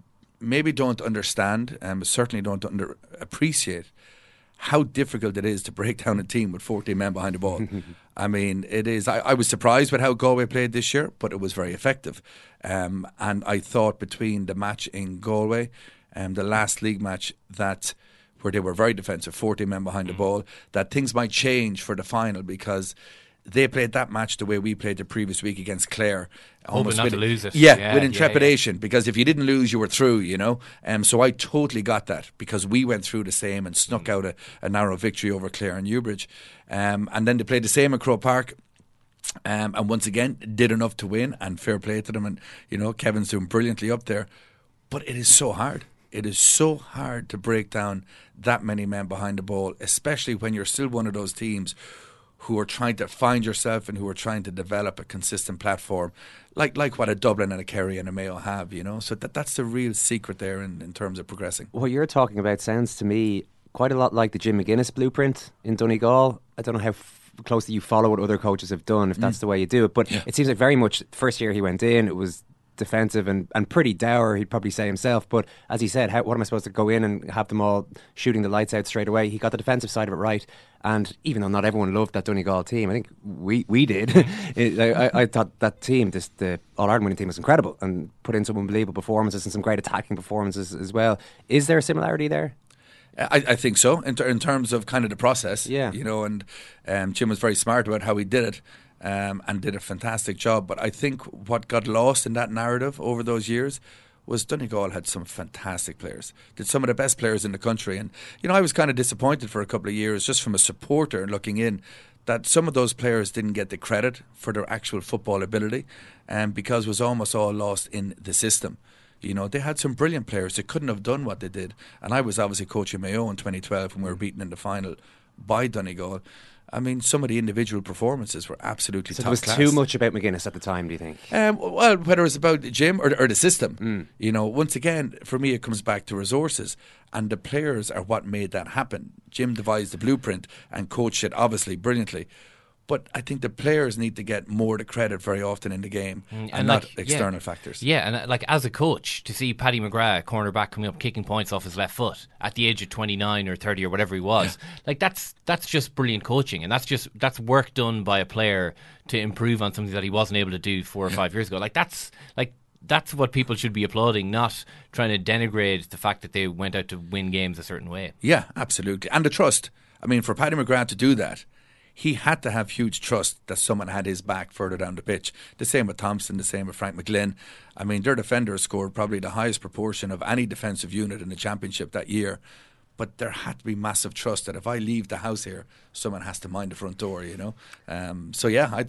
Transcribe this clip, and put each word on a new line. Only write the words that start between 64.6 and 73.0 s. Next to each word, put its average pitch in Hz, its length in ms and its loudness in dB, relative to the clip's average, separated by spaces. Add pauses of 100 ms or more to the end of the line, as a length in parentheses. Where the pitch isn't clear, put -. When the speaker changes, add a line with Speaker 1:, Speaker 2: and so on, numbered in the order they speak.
Speaker 4:
blueprint 131 600 0 (120)
in 110 120 0
Donegal. 117 640 6 (160)
I 117 60 -8
don't 117 120 -2
know 110 60 -2
how 110 100 0
f-, - 400 -10 (140)
closely 113 300 0
you 101 80 0
follow 113 280 6
what 107 100 4
other 101 180 2
coaches 98 320 0
have 85 160 -4
done, 104 240 4
if 90 80 -2
that's 98 180 2
Speaker 1:
Mm. - 40 -10
Speaker 4:
the 107 60 -4
way 98 140 2
you 92 60 0
do 120 180 6
it, 101 100 4
but 113 160 2
Speaker 1:
Yeah. 104 160 -2
Speaker 4:
it - 80 -4
seems 143 140 4
like 120 80 4
very 131 200 8
much 113 260 4 (100)
first - 300 0
year 107 100 2
he 101 80 2
went 95 220 0
in, 117 260 6
it 87 80 -4
was 92 260 -4 (340)
defensive 107 520 0